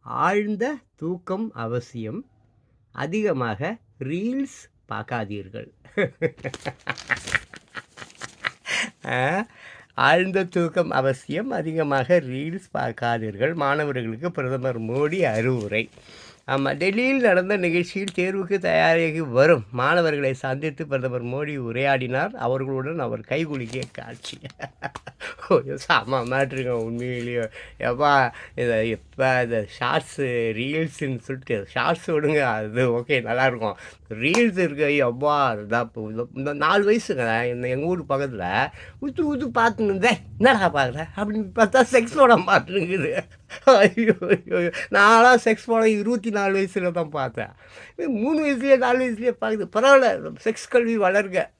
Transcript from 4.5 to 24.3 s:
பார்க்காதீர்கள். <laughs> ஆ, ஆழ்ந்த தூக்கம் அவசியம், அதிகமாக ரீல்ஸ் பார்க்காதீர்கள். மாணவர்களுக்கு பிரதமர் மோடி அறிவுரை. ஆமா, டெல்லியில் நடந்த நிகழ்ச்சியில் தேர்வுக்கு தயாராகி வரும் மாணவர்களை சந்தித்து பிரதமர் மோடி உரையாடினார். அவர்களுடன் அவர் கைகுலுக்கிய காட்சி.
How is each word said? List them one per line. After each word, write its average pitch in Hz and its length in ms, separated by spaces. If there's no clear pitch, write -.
பார்க்காதீர்கள். 107 800
<laughs> 202 120
ஆ, 143 400
ஆழ்ந்த 180 500
தூக்கம் 170 460
அவசியம், 135 600
அதிகமாக 143 680
ரீல்ஸ் 143 540
பார்க்காதீர்கள். 117 800
மாணவர்களுக்கு 143 760
பிரதமர் 127 500
மோடி 143 420
அறிவுரை. 113 680
ஆமா, 135 280
டெல்லியில் 226 440
நடந்த 196 360
நிகழ்ச்சியில் 175 580
தேர்வுக்கு 190 440
தயாராகி 165 640
வரும் 135 520
மாணவர்களை 143 640
சந்தித்து 139 520
பிரதமர் 127 380
மோடி 143 320
உரையாடினார். 131 760
அவர்களுடன் 131 680
அவர் 117 220
கைகுலுக்கிய 131 640
காட்சி. 120 500